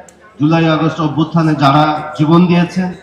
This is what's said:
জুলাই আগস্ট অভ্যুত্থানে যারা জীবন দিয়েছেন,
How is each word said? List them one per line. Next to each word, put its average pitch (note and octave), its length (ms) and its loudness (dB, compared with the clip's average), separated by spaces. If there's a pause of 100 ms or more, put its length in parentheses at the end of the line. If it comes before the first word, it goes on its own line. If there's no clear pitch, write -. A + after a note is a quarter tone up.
(400)
জুলাই D#3+ 300 0
আগস্ট D#3 320 -2
অভ্যুত্থানে D#3 520 -2 (100)
যারা C#3+ 200 2 (340)
জীবন D#3+ 300 4
দিয়েছেন, F3 400 0 (160)